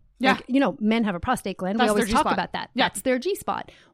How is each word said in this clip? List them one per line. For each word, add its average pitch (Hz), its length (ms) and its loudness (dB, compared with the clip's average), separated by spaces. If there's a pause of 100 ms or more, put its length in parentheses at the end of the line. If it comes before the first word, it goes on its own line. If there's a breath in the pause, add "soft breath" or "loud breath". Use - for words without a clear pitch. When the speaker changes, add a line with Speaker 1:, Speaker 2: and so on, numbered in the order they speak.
(200)
Speaker 1:
Yeah. 262 140 4
Speaker 2:
Like, - 140 -4
you 262 120 2
know, 247 200 2
men 226 260 2
have 196 100 0
a 170 40 -6
prostate 196 380 -2
gland. 196 220 -2
Speaker 1:
That's 226 120 4
Speaker 2:
We 208 40 2
Speaker 1:
their 208 80 2
Speaker 2:
always 202 100 -2
talk 269 120 4
Speaker 1:
G-spot. 185 80 0
Speaker 2:
about 175 200 -4
that. 175 220 -8
Speaker 1:
Yeah. 240 100 2
Speaker 2:
That's - 160 -4
their 254 160 0
G 339 160 -4
spot. - 380 -6 (220 soft breath)